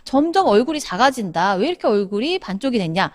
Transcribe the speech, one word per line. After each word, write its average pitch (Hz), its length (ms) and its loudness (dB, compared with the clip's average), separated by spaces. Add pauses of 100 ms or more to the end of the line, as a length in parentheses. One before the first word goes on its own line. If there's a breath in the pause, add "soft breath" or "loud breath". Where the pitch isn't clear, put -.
점점 339 440 2
얼굴이 254 320 2
작아진다. 196 720 0
왜 202 140 0
이렇게 349 180 -4
얼굴이 214 540 0
반쪽이 233 380 -4
됐냐?" 170 360 -2